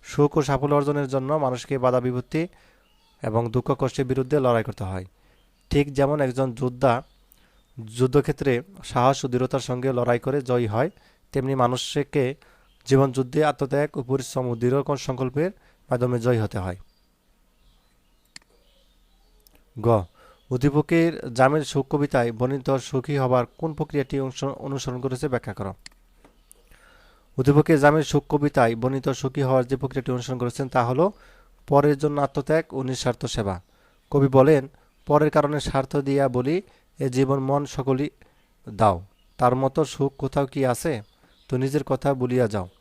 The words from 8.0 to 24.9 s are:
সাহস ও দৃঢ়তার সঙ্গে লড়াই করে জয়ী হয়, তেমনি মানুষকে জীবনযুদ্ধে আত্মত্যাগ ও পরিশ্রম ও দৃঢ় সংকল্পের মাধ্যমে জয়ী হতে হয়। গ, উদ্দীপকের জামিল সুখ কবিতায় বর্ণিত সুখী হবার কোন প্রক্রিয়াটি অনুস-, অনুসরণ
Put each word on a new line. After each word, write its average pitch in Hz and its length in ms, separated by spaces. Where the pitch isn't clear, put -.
সাহস 131 420
ও - 20
দৃঢ়তার 127 320
সঙ্গে 127 340
লড়াই 120 260
করে 135 220
জয়ী 123 260
হয়, 113 220
তেমনি 135 240
মানুষকে 131 800
জীবনযুদ্ধে 135 600
আত্মত্যাগ 143 520
ও 135 60
পরিশ্রম 127 440
ও 120 80
দৃঢ় 131 420
সংকল্পের 131 540
মাধ্যমে 123 300
জয়ী 117 200
হতে 107 180
হয়। 92 180
গ, 110 220
উদ্দীপকের 147 840
জামিল 135 300
সুখ 135 260
কবিতায় 139 420
বর্ণিত 127 380
সুখী 135 480
হবার 127 280
কোন 160 160
প্রক্রিয়াটি 147 460
অনুস-, 135 280
অনুসরণ 127 540